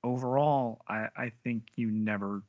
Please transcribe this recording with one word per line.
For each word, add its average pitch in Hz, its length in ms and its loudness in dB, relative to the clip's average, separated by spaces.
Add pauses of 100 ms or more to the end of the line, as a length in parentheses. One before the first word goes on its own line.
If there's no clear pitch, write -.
overall, 127 840 2
I, 110 200 -2 (100)
I 120 140 -4 (120)
think 117 200 -2 (120)
you 113 160 0
never 101 580 0